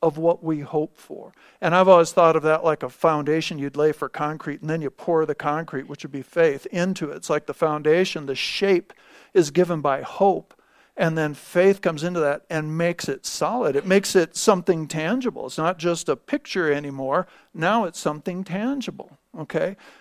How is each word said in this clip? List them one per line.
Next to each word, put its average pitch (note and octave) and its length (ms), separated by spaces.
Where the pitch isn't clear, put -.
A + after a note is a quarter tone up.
of D#3 160
what E3+ 260
we D#3 160
hope D3+ 380
for. - 340
And E3+ 120
I've F#3 140
always E3+ 240
thought E3 240
of D3 60
that D#3 200
like D#3 200
a B2+ 80
foundation D#3 680
you'd C#3 180
lay D3+ 160
for C#3+ 180
concrete, D3+ 500
and D#3 80
then E3 140
you C#3 80
pour D#3+ 340
the D3 100
concrete, D3+ 540
which D3 140
would C#3 100
be C#3 80
faith, D#3 460
into F3 440
it. D3 60
It's D#3+ 140
like D3+ 160
the - 80
foundation, D#3 720
the C3+ 80
shape - 580
is D#3+ 180
given E3+ 300
by C#3 220
hope, - 500
and D#3+ 220
then D3+ 160
faith F#3+ 480
comes D#3+ 240
into F3 160
that C#3+ 300
and D#3 260
makes E3+ 320
it C3+ 160
solid. F3 500
It C#3+ 120
makes G3 280
it F3+ 220
something E3+ 520
tangible. F#3+ 580
It's B2+ 100
not E3 220
just E3+ 300
a C#3 80
picture F3+ 540
anymore. C#3+ 560
Now F#3+ 300
it's E3 140
something F3 460
tangible, A3+ 720
okay? D#3+ 380